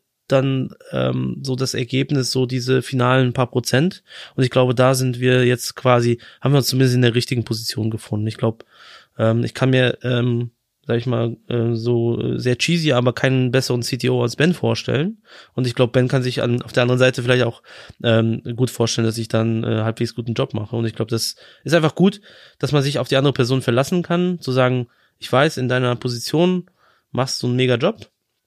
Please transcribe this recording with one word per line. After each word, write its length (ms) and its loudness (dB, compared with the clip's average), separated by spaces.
dann, 460 0
ähm, 520 -4
so 120 -4
das 180 -4
Ergebnis, 580 -2
so 140 0
diese 360 0
finalen 520 0
paar 140 -2
Prozent. 560 0
Und 80 0
ich 60 2
glaube, 240 2
da 220 4
sind 240 -2
wir 260 4
jetzt 300 -2
quasi, 440 2
haben 120 2
wir 60 6
uns 80 0
zumindest 280 2
in 60 4
der 120 4
richtigen 300 0
Position 480 -4
gefunden. 360 -6
Ich 100 -6
glaube, 280 -2
ähm, 260 2
ich 100 -6
kann 160 0
mir, 320 2
ähm, 500 -2
sag 100 0
ich 80 -4
mal, 300 -2
äh, 260 -2
so, 460 0
äh, 180 -2
sehr 180 0
cheesy, 360 0
aber 200 2
keinen 380 0
besseren 320 0
C 140 -6
T 120 -2
O 120 0
als 160 -2
Ben 160 2
vorstellen. 680 -2
Und 120 -2
ich 80 -6
glaub, 160 2
Ben 160 2
kann 160 0
sich 180 -4
an, 200 0
auf 100 -14
der 120 2
anderen 160 2
Seite 220 4
vielleicht 220 2
auch, 180 -4
ähm, 400 2
gut 140 0
vorstellen, 360 -2
dass 120 -2
ich 100 -6
dann, 380 -2
äh, 160 -2
halbwegs 340 -4
guten 180 -6
Job 200 -4
mache. 220 -6
Und 100 -2
ich 100 -6
glaub, 140 -6
das 260 -4
ist 80 -2
einfach 220 2
gut, 260 2
dass 120 -4
man 100 2
sich 160 -2
auf 120 -4
die 80 2
andere 160 4
Person 280 0
verlassen 420 0
kann, 360 0
zu 140 -6
sagen, 340 2
ich 120 -16
weiß, 260 2
in 120 -2
deiner 260 0
Position 720 0
machst 320 -4
du 40 -2
einen 80 0
mega 200 2
Job 340 -2